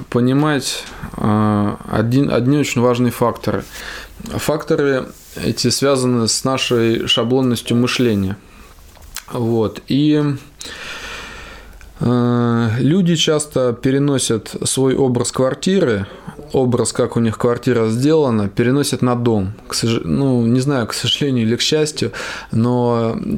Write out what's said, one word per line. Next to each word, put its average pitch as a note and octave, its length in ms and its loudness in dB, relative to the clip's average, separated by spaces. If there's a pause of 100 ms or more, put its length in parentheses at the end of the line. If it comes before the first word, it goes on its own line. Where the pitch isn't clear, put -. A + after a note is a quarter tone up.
(100)
понимать, C3+ 720 0 (300)
а, G#2+ 680 2 (100)
один, A#2+ 440 2
одни B2+ 260 2
очень C3 220 0
важные B2 320 2
факторы. A2+ 500 -2 (600)
Факторы D3 840 0 (300)
эти - 320 -2
связаны B2+ 580 2
с - 160 -2
нашей A#2+ 640 0
шаблонностью B2 720 0
мышления. A2 600 0 (960)
Вот. A2+ 560 -2
И, D3+ 340 4 (1800)
э, A#2+ 680 2 (100)
люди E3+ 380 2
часто C#3+ 560 0
переносят C3 840 0 (100)
свой C3 300 2
образ B2 380 0
квартиры, C3 720 0 (460)
образ, B2+ 400 0
как A#2+ 240 0
у A#2 40 2
них A2+ 180 0
квартира A#2+ 500 2
сделана, B2 600 2
переносят B2+ 540 2
на B2 140 2
дом. G#2+ 380 0 (120)
К - 80 -8
сож-, A#2 300 0
ну, B2+ 420 2
не B2 140 2
знаю, C3 260 0
к - 60 -8
сожалению B2+ 540 0
или A#2 100 2
к A#2+ 60 -2
счастью, D3+ 500 0 (400)
но A#2+ 680 2 (200)